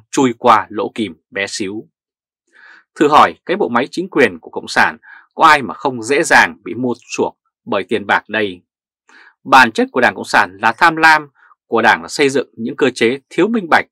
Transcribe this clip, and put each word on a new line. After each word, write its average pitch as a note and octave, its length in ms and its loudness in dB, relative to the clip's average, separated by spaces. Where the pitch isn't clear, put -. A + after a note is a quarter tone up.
chui C3 280 2
qua A2 320 4
lỗ G#2 240 -8
kim G2 200 -6
bé G2 160 -6
xíu. G#2+ 420 -10
Thử D3 140 2
hỏi, A#2 260 4
cái F3 100 -4
bộ G3+ 120 -2
máy A#2+ 220 -2
chính F3+ 200 -8
quyền A2+ 300 0
của - 100 -20
Cộng - 180 -12
sản E2+ 300 -2
có - 100 0
ai D3+ 180 4
mà G2+ 120 -8
không B2+ 280 -6
dễ C#3 200 0
dàng A#2 420 2
bị F2 100 -12
mua B2 200 -4
chuộc - 280 -6
bởi G2+ 200 -4
tiền G2+ 220 -4
bạc G2+ 220 -2
đây? G2+ 340 -6
Bản C3 280 4
chất B3+ 200 -2
của C#3+ 80 -2
Đảng A2 140 0
Cộng G#2 100 -12
sản G2 380 -2
là A2+ 100 0
tham E3 240 0
lam, D#3 320 2
của A2+ 160 -2
Đảng G2+ 200 2
là E2 60 -16
xây D3 200 0
dựng C3+ 280 -2
những A#2 200 -10
cơ C3+ 180 0
chế B2 260 0
thiếu F3+ 180 0
minh A3+ 220 -4
bạch. C3+ 220 2